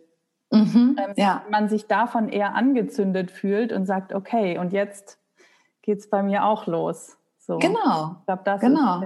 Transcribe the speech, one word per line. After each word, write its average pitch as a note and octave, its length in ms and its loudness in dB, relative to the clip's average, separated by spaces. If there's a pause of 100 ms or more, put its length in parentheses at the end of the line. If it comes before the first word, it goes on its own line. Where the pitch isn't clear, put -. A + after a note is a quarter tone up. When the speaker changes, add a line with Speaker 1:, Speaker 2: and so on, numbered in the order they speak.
(540)
Speaker 1:
Mhm, A#3+ 480 6
Speaker 2:
ähm, G3+ 140 -4
Speaker 1:
ja. F#3+ 340 2
Speaker 2:
man G#3+ 200 2
sich G#3+ 180 -2
davon A3 400 0
eher G3+ 280 -2
angezündet F#3+ 760 0
fühlt G#3 400 -2
und F#3+ 140 -2
sagt, F#3+ 280 -4
okay, G3 440 -2
und F3+ 160 -4
jetzt G3+ 440 -6 (640)
geht's G3+ 280 -4
bei G3+ 140 0
mir G3 200 0
auch G#3+ 240 0
los. E3 480 -4 (220)
So. F3 220 -8
Speaker 1:
Genau, A#3 600 0
Speaker 2:
Ich - 60 -20
glaub, F#3 180 -4
das G3 160 -2
Speaker 1:
genau. A#3+ 360 2
Speaker 2:
ist F3 100 -4